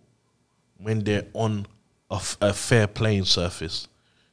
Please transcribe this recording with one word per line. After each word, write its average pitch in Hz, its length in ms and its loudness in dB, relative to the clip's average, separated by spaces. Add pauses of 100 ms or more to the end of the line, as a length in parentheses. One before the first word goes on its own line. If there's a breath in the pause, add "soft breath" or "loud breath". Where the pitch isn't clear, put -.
(800)
when 107 260 -2
they're 101 300 0
on 107 320 -2 (440)
a 95 40 -4
f-, 90 260 -6
a 101 120 4
fair 110 340 2
playing 104 380 0
surface. - 640 -2 (440)